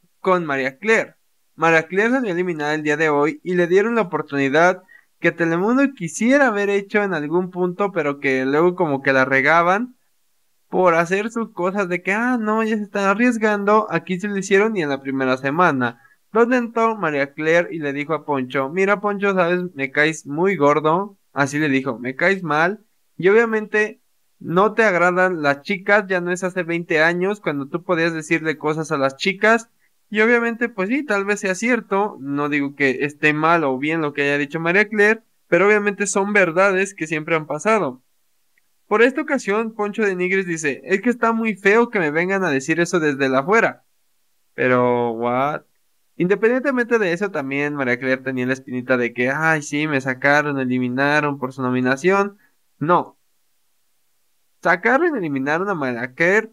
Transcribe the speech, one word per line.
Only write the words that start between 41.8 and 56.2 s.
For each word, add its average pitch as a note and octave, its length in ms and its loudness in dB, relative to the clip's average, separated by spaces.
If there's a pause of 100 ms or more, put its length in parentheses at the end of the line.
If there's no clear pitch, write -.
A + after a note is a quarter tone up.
que G#3+ 100 -2
me D3+ 120 0
vengan F#3 320 0
a E3 80 0
decir C#3 280 -2
eso E3+ 200 0
desde C#3 300 0
la C3 100 2
afuera". F3 440 2 (680)
Pero, B2 580 2
what? B2 520 -2 (540)
Independientemente A#3 840 0
de F#3 140 0
eso, F#3+ 180 -4
también D3 440 -4
María B2 240 -2
Claire C3 220 -2
tenía B2+ 240 -4
la B2+ 80 0
espinita B2+ 440 -4
de A#2+ 160 -2
que, B2 180 -2
"Ay, D#3 320 0
sí, D3 240 -4
me C#3+ 140 0
sacaron, C#3 580 0
eliminaron C3+ 800 0
por C3 140 -6
su C3+ 100 -10
nominación". C3+ 720 0 (420)
No. D#3 380 0 (1400)
Sacaron A#3+ 540 2
y - 20 -2
eliminaron D#3 520 -2
a G3 60 -2
María B2+ 380 -4
Claire G3+ 400 0